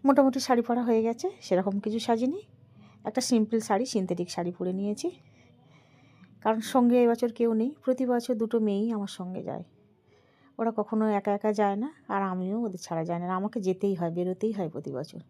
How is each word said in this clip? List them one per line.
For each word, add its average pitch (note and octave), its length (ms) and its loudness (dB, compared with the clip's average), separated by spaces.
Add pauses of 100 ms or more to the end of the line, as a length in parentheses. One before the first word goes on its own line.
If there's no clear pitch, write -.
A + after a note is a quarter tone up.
মোটামুটি C4+ 440 6
শাড়ি A#3+ 200 4
পরা B3 200 2
হয়ে A3+ 200 4
গেছে, A#3 200 -2 (180)
সেরকম F#3+ 380 2
কিছু A3 240 -2
সাজিনি। B3+ 320 0 (720)
একটা B3 200 -2
সিম্পল A3+ 280 2 (100)
শাড়ি, A3 260 2
সিনথেটিক F3+ 420 -2
শাড়ি F3+ 220 -2
পরে F#3 220 -2
নিয়েছি, G#3 280 -4 (1400)
কারণ A3 160 2 (140)
সঙ্গে A#3+ 320 6
এবছর A#3 340 2
কেউ A#3 120 4 (100)
নেই। C4 100 0 (120)
প্রতি C4 280 0
বছর A#3+ 300 0
দুটো A3+ 160 0 (100)
মেয়েই G3+ 300 0
আমার G3 200 -6
সঙ্গে F#3 320 -8
যায়, F3 140 -6 (960)
ওরা A3+ 200 0
কখনো G#3+ 240 0 (160)
একা G3+ 180 -2
একা G#3+ 140 0 (100)
যায় G3+ 220 2
না, D4 60 -6 (240)
আর G3 80 0 (100)
আমিও F#3 340 -4
ওদের F3+ 200 -6
ছাড়া E3 240 -4
যাই E3+ 100 -2
না। F3 100 -6
আর F#3 100 -2
আমাকে G#3+ 180 -4 (100)
যেতেই F#3+ 320 0
হয়, E3+ 180 -2
বেরোতেই F#3 400 -2
হয় E3+ 160 -4
প্রতি D3 240 -8
বছর। D#3+ 320 -10